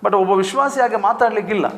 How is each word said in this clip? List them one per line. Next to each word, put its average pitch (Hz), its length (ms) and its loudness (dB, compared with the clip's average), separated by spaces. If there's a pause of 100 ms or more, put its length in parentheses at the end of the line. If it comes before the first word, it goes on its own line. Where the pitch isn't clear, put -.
But 202 120 2
ಒಬ್ಬ 190 160 2
ವಿಶ್ವಾಸಿ 247 480 0
ಹಾಗೆ 233 160 2
ಮಾತಾಡ್ಲಿಕ್ಕಿಲ್ಲ. 208 720 0 (120)